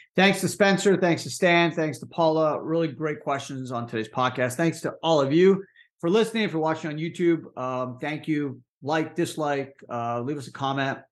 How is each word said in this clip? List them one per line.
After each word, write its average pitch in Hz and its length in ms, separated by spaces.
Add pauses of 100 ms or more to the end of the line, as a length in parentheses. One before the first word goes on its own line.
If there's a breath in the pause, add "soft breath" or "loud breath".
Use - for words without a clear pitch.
(160 loud breath)
thanks 190 260
to 180 80
Spencer, 196 480
thanks 170 260
to 135 60
Stan, 170 420
thanks 156 280
to - 60
Paula. 156 560
Really 165 280
great 151 320
questions 131 500
on 120 160
today's 113 220
podcast. 127 460
Thanks 160 260
to - 100 (100)
all 160 200
of 135 100
you 190 320 (360 loud breath)
for 170 100
listening, 220 400
for 160 100
watching 156 320
on 151 60
YouTube. 165 600
Um, 127 420
thank 151 280
you. 147 340 (220)
Like, 156 320
dislike, 151 580 (160)
uh, 120 320
leave 143 160
us 131 100
a - 40
comment 135 480 (120)